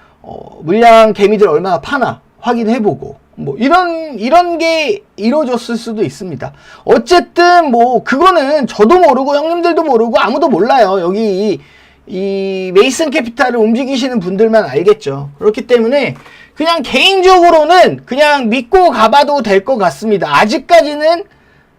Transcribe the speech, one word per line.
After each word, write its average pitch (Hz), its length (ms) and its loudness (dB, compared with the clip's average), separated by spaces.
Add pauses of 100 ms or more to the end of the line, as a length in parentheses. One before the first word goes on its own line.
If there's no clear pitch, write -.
(200)
어, - 420 -20
물량 220 520 4
개미들 208 340 2
얼마나 170 320 -2
파나 214 400 -6 (200)
확인해보고 220 760 -4 (200)
뭐 - 200 -10
이런, 320 600 -2
이런 330 400 0
게 320 440 -2 (140)
이루어졌을 240 600 -4
수도 220 260 -6
있습니다. 151 500 -10 (320)
어쨌든 349 840 2
뭐 233 340 0
그거는 294 640 0
저도 226 320 2
모르고 277 360 2
형님들도 330 480 -2
모르고 233 360 0
아무도 262 300 0
몰라요. 202 520 2
여기 196 520 -2
이, 139 80 -6 (460)
이 190 680 -6
메이슨 262 340 0
캐피탈을 247 480 -4
움직이시는 240 640 -2
분들만 202 440 0
알겠죠. 143 760 -4
그렇기 214 280 -4
때문에 240 480 0 (400)
그냥 330 280 -2
개인적으로는 339 1200 2
그냥 285 460 0
믿고 330 400 2
가봐도 277 520 2
될 196 220 0
것 254 140 -2
같습니다. 175 580 -2
아직까지는 302 880 0 (540)